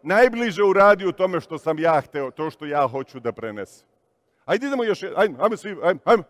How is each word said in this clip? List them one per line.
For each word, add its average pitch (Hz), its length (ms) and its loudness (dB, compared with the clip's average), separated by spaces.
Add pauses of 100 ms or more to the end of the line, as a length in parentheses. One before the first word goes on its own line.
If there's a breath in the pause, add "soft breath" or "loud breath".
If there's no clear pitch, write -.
najbliže 220 640 2
uradio 196 480 4
tome 185 300 -2
što - 160 -10
sam 156 220 -4
ja 160 220 2
hteo, 135 300 -8
to 156 180 -6
što - 160 -14
ja 143 220 0
hoću 131 320 -10
da 117 120 -4
prenesem. 104 560 -10 (580)
Ajde, 220 220 -2
idemo 277 160 -2
još 214 180 -2
jed-, 190 140 -10
ajmo, 185 280 0
ajmo 214 140 0
svi, 202 260 -12
ajmo, 175 220 0
ajmo. 202 240 4